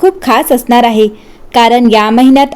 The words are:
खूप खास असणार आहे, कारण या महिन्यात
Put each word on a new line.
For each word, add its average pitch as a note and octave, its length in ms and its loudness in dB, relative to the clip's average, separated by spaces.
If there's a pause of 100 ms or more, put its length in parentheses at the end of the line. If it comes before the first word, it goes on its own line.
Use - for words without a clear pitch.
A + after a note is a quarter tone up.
खूप F#4 220 -2
खास B3+ 300 -2
असणार A#3+ 320 0
आहे, A3 240 0 (460)
कारण A#3 380 2
या G#3+ 180 0
महिन्यात C4 460 2